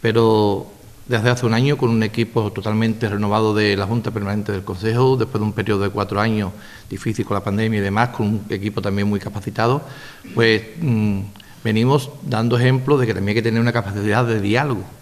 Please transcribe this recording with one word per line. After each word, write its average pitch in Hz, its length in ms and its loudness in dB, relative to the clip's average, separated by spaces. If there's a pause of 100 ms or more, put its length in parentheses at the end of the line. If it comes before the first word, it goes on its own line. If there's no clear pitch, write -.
Pero 110 640 2 (400)
desde 120 240 2
hace 123 160 0
un 110 80 2
año, 135 240 2
con 123 120 2
un 113 120 2
equipo 110 480 -2
totalmente 110 580 -2
renovado 104 460 2
de 104 220 2
la 98 100 -2
Junta 113 240 -2
Permanente 101 400 -4
del 98 140 -4
Consejo, 113 520 2
después 107 240 -2
de 107 40 -2
un 104 80 -2
periodo 101 320 0
de 98 60 0
cuatro 101 300 -2
años 107 300 0 (400)
difícil 104 340 -4
con 101 120 -2
la 95 80 -4
pandemia 107 340 0
y 101 40 0
demás, 104 260 2
con 117 180 -2
un 104 220 -2
equipo 101 340 -4
también 101 240 0
muy 104 140 0
capacitado, 113 600 -2 (540)
pues, 113 260 4 (200)
mm, 107 400 2 (420)
venimos 117 480 2 (160)
dando 117 320 0
ejemplo 131 400 4
de 123 80 2
que 107 80 0
también 98 220 0
hay 117 80 2
que 117 40 2
tener 113 120 2
una 117 120 2
capacidad 104 520 0
de 113 160 0
diálogo 110 420 0 (200)